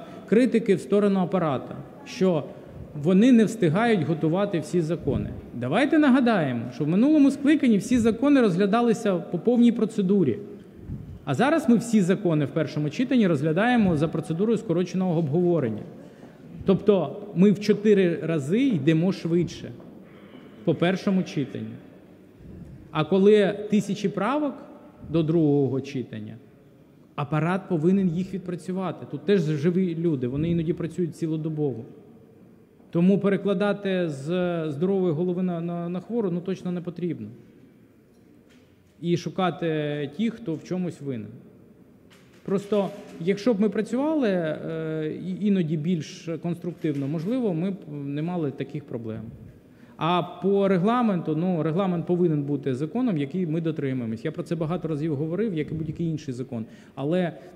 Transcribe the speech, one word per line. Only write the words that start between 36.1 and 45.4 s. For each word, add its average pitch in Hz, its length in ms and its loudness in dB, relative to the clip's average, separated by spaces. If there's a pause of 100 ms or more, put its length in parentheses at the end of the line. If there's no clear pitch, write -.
ну, 170 100 -4
точно 180 300 -6
не 175 100 -4
потрібно. 165 460 -6 (1700)
І 170 160 0
шукати 156 1000 -4
тих, 220 160 -2
хто 165 220 -6
в 139 80 -10
чомусь 180 380 -6
винен. 123 260 -8 (1160)
Просто, 196 440 -2 (320)
якщо 196 320 0
б 185 80 0
ми 220 80 2
працювали, 254 600 -2
е, 160 840 -4 (140)
і-, 185 200 -2